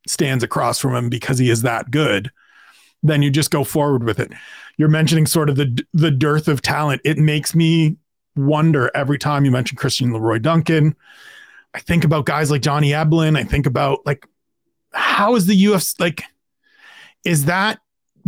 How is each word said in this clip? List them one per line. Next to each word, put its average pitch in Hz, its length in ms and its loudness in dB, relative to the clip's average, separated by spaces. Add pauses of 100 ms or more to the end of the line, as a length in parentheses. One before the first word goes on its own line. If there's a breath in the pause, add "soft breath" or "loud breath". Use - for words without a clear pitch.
stands 131 360 -2
across 120 360 -2
from 127 160 -2
him 120 140 -4
because 123 280 -4
he 127 120 2
is 113 140 0
that 120 280 -4
good. 123 400 0 (720 soft breath)
Then 147 180 2
you 143 80 2
just 139 220 0
go 147 140 0
forward 143 380 0
with 113 160 -2
it. - 120 -8 (460 loud breath)
You're 151 100 2
mentioning 156 380 2
sort 151 240 0
of 139 80 0
the, 131 360 -2
the 160 180 2
dearth 151 360 0
of 143 140 0
talent. 147 420 -2
It 151 140 -2
makes 151 360 0
me 165 440 2 (380)
wonder 151 580 2
every 139 240 -2
time 143 280 0
you 135 60 2
mention 123 260 -2
Christian 123 340 -2
Leroy 113 280 -2
Duncan. 156 540 2 (800 loud breath)
I - 60 -14
think 170 240 -2
about 151 220 0
guys 147 260 0
like 147 100 0
Johnny 147 280 2
Eblen. 156 480 2
I 123 80 -4
think 143 200 -2
about, 139 400 -2
like, 143 220 -6 (640)
how - 440 0
is 196 100 2
the 202 100 2
U 202 200 4
F 175 80 -2
C, - 160 -8
like, 175 240 -4 (1000 loud breath)
is 156 220 0
that 190 340 -2 (480)